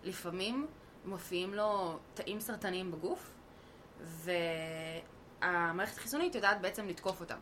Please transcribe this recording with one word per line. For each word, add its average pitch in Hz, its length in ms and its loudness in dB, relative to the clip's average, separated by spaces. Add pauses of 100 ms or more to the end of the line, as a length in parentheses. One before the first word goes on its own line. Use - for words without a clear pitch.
לפעמים 190 640 -2 (380)
מופיעים 185 480 -2
לו 202 460 2 (140)
תאים 202 260 -4
סרטניים 185 520 -2
בגוף, 170 400 -2 (2000)
והמערכת 175 560 4
החיסונית 330 380 2
יודעת 202 260 6
בעצם 202 260 0
לתקוף 190 340 0
אותם. 147 200 -4